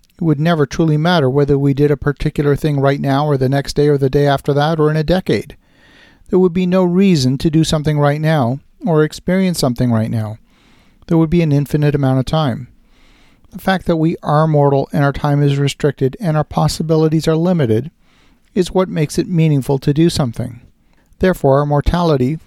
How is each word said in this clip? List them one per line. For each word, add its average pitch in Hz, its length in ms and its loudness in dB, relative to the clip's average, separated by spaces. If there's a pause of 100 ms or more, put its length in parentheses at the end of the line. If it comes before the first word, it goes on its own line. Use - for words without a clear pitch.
(160)
It - 80 -8
would 151 160 0
never 156 260 2
truly 160 300 0
matter 156 340 2
whether 143 300 0
we 139 140 2
did 147 180 2
a 143 60 -2
particular 143 580 -2
thing 147 240 -2
right 139 220 0
now 139 260 0
or 147 80 0
the 131 140 0
next 139 260 -2
day 147 140 2
or 143 80 2
the 135 120 0
day 143 180 2
after 139 260 0
that 151 260 0
or 151 100 2
in 156 60 -2
a 156 80 -2
decade. 147 540 -2 (720)
There 185 100 2
would 180 140 2
be 185 120 -2
no 185 200 2
reason 175 540 2
to 170 100 0
do 156 160 2
something 151 340 -2
right 147 220 0
now 139 400 0 (260)
or 156 160 4
experience 180 560 -2
something 123 320 0
right 110 180 -2
now. 110 280 -6 (680)
There 170 100 2
would 160 120 2
be 170 120 2
an 160 100 0
infinite 147 440 0
amount 131 240 0
of 131 60 -2
time. 143 440 -4 (840)
The 196 80 -16
fact 190 260 -2
that 170 120 0
we 160 260 0
are 151 240 2
mortal 143 440 2
and 147 120 0
our 139 100 0
time 143 300 0
is 139 160 0
restricted 139 600 -2
and 160 160 -2
our 151 80 0
possibilities 160 840 0
are 160 80 2
limited 160 560 0 (640)
is 180 160 -2
what 185 180 0
makes 165 300 -2
it - 80 -2
meaningful 151 500 2
to 143 160 -2
do 165 160 2
something. 117 500 -6 (600)
Therefore, 143 400 2
our 147 80 0
mortality 147 800 0